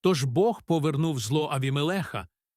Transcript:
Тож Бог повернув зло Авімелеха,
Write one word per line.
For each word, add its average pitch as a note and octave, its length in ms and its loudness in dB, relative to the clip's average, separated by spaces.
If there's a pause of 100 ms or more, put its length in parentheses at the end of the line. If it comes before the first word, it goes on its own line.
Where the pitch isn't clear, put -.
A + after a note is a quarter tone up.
Тож E3 240 2
Бог F3 380 2
повернув D#3 580 0
зло D3 320 -2
Авімелеха, C#3 760 -2 (280)